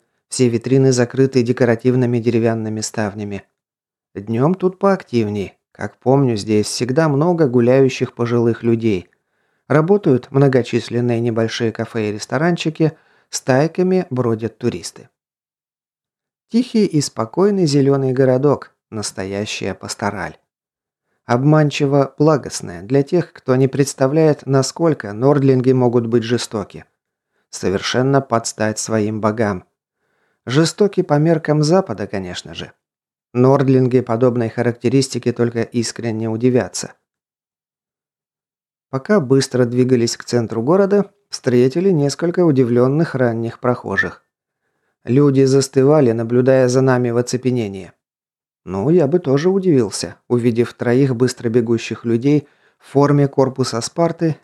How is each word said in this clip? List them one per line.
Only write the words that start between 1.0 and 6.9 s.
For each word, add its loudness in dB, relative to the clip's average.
декоративными 0
деревянными -2
ставнями. -8
Днем -2
тут -4
поактивней. -2
Как -10
помню, 2
здесь 0
всегда -2